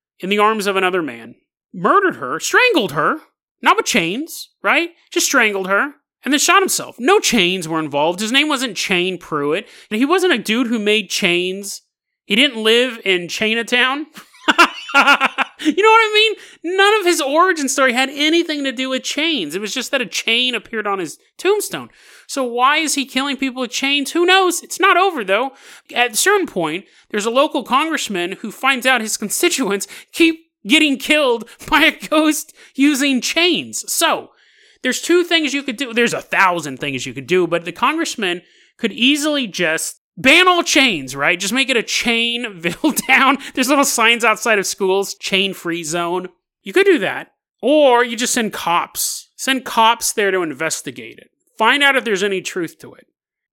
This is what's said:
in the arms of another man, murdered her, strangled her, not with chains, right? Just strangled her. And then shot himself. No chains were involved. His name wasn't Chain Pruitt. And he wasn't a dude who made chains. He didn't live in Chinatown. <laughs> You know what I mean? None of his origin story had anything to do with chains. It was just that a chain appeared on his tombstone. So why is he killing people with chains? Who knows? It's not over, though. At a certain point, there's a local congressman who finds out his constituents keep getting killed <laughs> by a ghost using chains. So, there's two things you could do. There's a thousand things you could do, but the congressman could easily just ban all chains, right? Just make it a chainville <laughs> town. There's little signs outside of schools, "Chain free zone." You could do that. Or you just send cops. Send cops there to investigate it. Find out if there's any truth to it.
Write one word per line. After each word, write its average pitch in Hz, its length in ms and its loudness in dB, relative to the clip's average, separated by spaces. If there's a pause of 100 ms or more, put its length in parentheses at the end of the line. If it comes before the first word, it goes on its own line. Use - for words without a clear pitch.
(200)
in 180 100 -4
the 208 100 2
arms 208 280 2
of 196 80 0
another 185 260 0
man, 117 320 -10 (400)
murdered 277 440 2
her, 139 220 -6
strangled 392 520 2
her, 160 260 0 (440)
not 262 140 4
with 440 120 -2
chains, 214 600 -4 (120)
right? 294 300 0 (200)
Just - 140 0
strangled 208 420 0
her. 220 260 0 (340)
And 269 60 0
then 294 60 2
shot 370 220 4
himself. 131 380 -4
No 349 200 4
chains 175 500 0
were 160 100 -2
involved. 156 400 0
His 220 140 -4
name 294 160 2
wasn't 254 260 -4
Chain 180 420 -2
Pruitt. 151 480 -4 (240)
And 214 80 -4
he 233 60 0
wasn't 349 300 2
a 247 40 0
dude 226 300 -2
who 233 100 -2
made 208 320 0
chains. 185 760 -2 (420)
He 196 100 -4
didn't 240 260 2
live 233 440 2
in 180 240 0
Chinatown. 247 800 -2
<laughs> - 60 -20 (1400)
You 311 240 0
know 440 60 6
what 440 120 8
I 427 120 0
mean? 427 640 0
None 415 220 4
of 370 60 -2
his 349 140 2
origin 311 480 2
story 262 240 2
had 254 180 0
anything 302 540 0
to 269 80 -2
do 254 180 -4
with 262 140 -4
chains. 277 520 -4
It 190 40 -6
was 208 140 -8
just 262 180 -6
that 269 100 -2
a 233 40 -6
chain 240 480 -2
appeared 214 320 -8
on 196 140 -2
his 160 180 -8 (200)
tombstone. 339 520 -2 (380)
So 277 160 -4
why 247 340 0
is 311 160 -2
he 277 120 -2
killing 269 320 -4
people 262 240 -6
with 240 100 -6
chains? 277 400 -4
Who 339 140 0
knows? 370 360 2
It's - 180 -10
not 370 160 4
over, 349 280 0
though. 220 300 -2 (420)
At 240 160 0
a 220 40 -8
certain 392 300 2
point, 165 400 -4 (240)
there's 208 160 -4
a 233 60 -2
local 285 320 2
congressman 220 680 -2
who 190 180 -10
finds 262 340 -2
out 254 160 2
his 214 160 -6
constituents 220 680 -2 (240)
keep 330 280 2 (260)
getting 285 320 2
killed 262 600 0
<laughs> - 120 -16
by 285 120 4
a 302 260 0
ghost 302 480 0 (200)
using 277 440 2
chains. 240 720 -2
So, 285 380 0 (540)
there's 254 180 -2
two 349 220 2
things 330 300 -2
you 277 100 -4
could 247 140 -8
do. 247 160 -6
There's 226 200 2
a 131 80 -6
thousand 170 580 0
things 135 260 -6
you 131 80 -10
could 127 140 -12
do, 175 200 2
but 170 180 -2
the 180 60 -10
congressman 226 720 -2 (360)
could 214 160 -4
easily 285 540 0
just 160 520 -4 (160)
ban 330 320 4
all 349 160 4
chains, 185 520 0
right? 160 240 0
Just 196 140 -4
make 262 160 0
it 254 80 0
a 214 60 0
chainville 233 1200 -4
<laughs> - 40 -16
town. 262 300 4 (160)
There's 254 160 0
little 277 160 4
signs 233 380 2
outside 220 360 2
of 185 60 -2
schools, 196 500 -2
"Chain 190 380 -2
free 170 300 -6
zone." 175 460 -6 (320)
You 196 120 -8
could 392 120 4
do 359 140 4
that. 151 340 -6 (280)
Or 262 420 6
you 233 120 -4
just 226 180 -2
send 220 200 -2
cops. - 840 -4
Send 262 300 -4
cops 226 480 2
there 202 180 0
to 185 100 0
investigate 143 760 -8
it. - 140 -20 (260)
Find 254 240 4
out 277 140 4
if 247 100 0
there's 202 180 0
any 196 180 -2
truth - 380 -8
to - 140 -20
it. - 140 -20 (460)